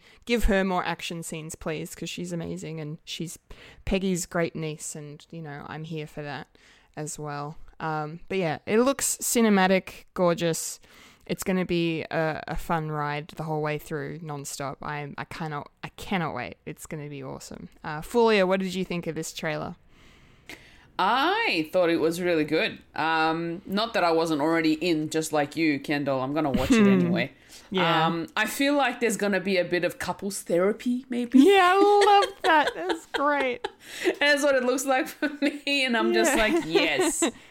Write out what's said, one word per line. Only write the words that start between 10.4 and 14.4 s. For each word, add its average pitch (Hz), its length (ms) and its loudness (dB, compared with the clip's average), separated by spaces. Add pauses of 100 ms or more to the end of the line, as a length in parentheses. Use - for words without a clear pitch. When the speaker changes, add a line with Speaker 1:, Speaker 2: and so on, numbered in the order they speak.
Speaker 1:
It's - 180 -6
gonna 185 220 0
be 165 440 0
a, 156 380 -2
a - 80 -8
fun 160 360 -4
ride 147 440 -6
the 160 80 -10
whole 156 180 -4
way 151 160 -4
through, 147 420 -10
nonstop. 143 600 -10